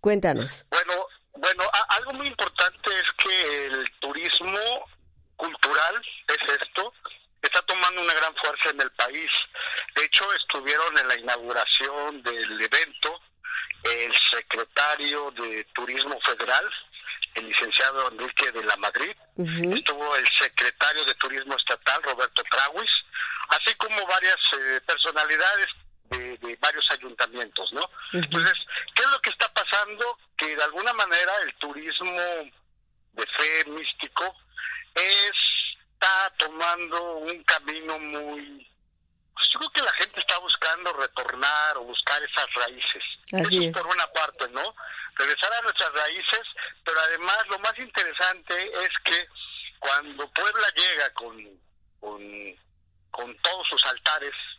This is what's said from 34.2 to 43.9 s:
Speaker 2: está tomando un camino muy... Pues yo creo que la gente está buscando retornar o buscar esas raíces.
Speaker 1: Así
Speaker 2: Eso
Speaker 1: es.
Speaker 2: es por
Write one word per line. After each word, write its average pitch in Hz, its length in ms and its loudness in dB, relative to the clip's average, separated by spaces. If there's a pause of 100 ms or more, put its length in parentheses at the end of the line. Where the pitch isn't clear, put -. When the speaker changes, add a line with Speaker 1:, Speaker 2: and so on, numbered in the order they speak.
Speaker 2:
está 190 1400 2
tomando 170 840 -2
un 165 260 -8
camino 156 540 0
muy... 147 680 -10 (680)
Pues - 180 2
yo - 80 -2
creo 311 100 -6
que 302 120 0
la 202 100 0
gente - 280 -2
está 180 180 0
buscando 175 540 0
retornar 147 840 0
o 120 60 -8
buscar 139 380 0
esas 147 320 -2
raíces. 123 480 -2 (300)
Speaker 1:
Así 185 240 2
Speaker 2:
Eso 180 40 4 (100)
Speaker 1:
es. 165 60 -6
Speaker 2:
es 180 60 -2
por 160 120 -6